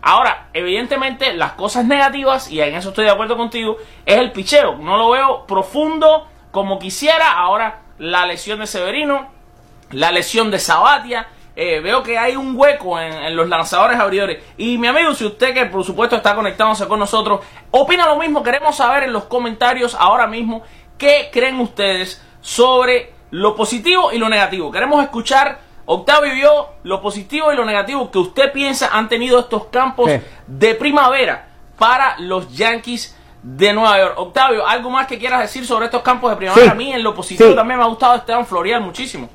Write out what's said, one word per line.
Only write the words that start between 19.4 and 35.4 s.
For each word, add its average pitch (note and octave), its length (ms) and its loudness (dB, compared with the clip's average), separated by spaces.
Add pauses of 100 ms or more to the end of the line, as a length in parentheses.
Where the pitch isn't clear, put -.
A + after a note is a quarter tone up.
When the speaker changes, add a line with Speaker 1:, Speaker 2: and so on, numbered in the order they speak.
Speaker 1:
ahora G#3+ 300 4
mismo A3+ 340 -6 (340)
qué C#4+ 360 2
creen C4 260 -2
ustedes G3 680 -4 (160)
sobre B3 720 2 (200)
lo G#3 240 0
positivo B3 560 0
y A#3 60 -2
lo A3 100 0
negativo. F#3+ 420 -2
Queremos C4 320 0
escuchar, C4+ 560 0 (320)
Octavio C#4 440 2
y C4 80 -4
yo, D4 400 4
lo F#3+ 180 -6
positivo G#3 520 -4
y C#4 40 0
lo A#3+ 80 0
negativo G#3+ 460 -4
que G3 80 -2
usted C4+ 340 0
piensa C4+ 400 -2
han A3 160 0
tenido B3 320 2
estos A3 260 -6
campos B3 440 0
Speaker 2:
Sí. B2+ 100 0 (260)
Speaker 1:
de F#3+ 280 2
primavera C4+ 720 0 (320)
para B3+ 400 2
los F3 360 -6
Yankees A3+ 600 -4 (260)
de C#3 300 0
Nueva G#3+ 260 4
York. F#3 200 2
Octavio, A3 500 0
¿algo A#3+ 220 -2
más C4 160 0
que B3 120 -10
quieras B3 220 -2